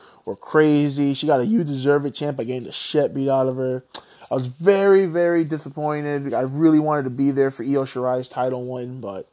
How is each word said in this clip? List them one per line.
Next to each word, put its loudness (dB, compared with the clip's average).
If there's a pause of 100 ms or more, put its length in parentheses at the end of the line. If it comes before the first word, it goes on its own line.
(260)
were -8
crazy. 2
She -4
got 4
a 0
"You 2
deserve 0
it" -8
chant -6
by -6
getting -6
the -14
shit -2
beat -2
out 2
of -4
her. -4 (480)
I -2
was -2
very, 4
very 2
disappointed. -4
I 0
really 4
wanted 0
to -4
be 0
there 2
for -10
Io 0
Shirai's -2
title -4
win, -10
but -10